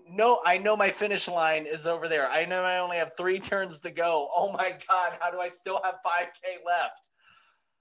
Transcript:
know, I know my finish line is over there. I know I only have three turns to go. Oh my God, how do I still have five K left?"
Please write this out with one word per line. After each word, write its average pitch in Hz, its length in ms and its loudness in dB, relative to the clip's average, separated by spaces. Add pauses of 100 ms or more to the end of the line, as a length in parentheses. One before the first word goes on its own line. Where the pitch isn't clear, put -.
know, 220 360 4
I 180 140 4
know 214 180 2
my 202 140 4
finish 202 380 0
line 160 380 0
is 156 200 -6
over 165 220 -2
there. 147 200 2
I 156 160 0
know 185 180 -2
I 180 160 0
only 180 200 -2
have 160 180 -2
three 185 240 0
turns 190 400 -4
to 170 100 -10
go. 160 440 0
Oh 196 180 0
my 180 240 -2 (120)
God, 180 320 2
how 175 100 -2
do 180 100 -4
I 180 80 -2
still 190 360 -4
have 185 200 -2
five 175 220 0 (140)
K 185 160 -8 (100)
left?" 170 420 -2 (720)